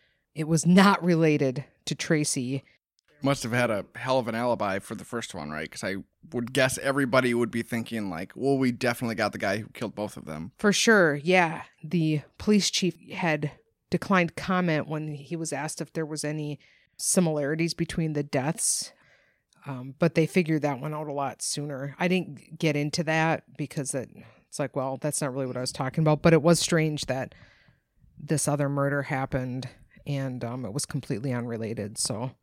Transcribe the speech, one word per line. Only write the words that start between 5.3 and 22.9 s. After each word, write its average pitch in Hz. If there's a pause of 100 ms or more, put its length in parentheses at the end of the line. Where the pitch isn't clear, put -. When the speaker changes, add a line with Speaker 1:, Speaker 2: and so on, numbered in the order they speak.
Speaker 2:
one, 76
right? 76
'Cause -
I 98 (340)
would 120
guess 131
everybody 131
would 117
be 117
thinking, 110
like, 87
"Well, 135
we 127
definitely 117
got 107
the 104
guy 101
who 107
killed -
both 104
of -
them." 78
Speaker 1:
For 208
sure, 185
yeah. 165 (220)
The 156 (140)
police 208
chief - (160)
had 151 (360)
declined 180
comment 180
when 151
he 143
was 160
asked 147
if 151
there 160
was 151
any 147 (380)
similarities 160
between 160
the 143
deaths, - (720)
um, 131
but 170
they 160
figured 156
that 139
one 151
out 151
a 147
lot 139
sooner. 143
I 180
didn't 160
get 151
into 147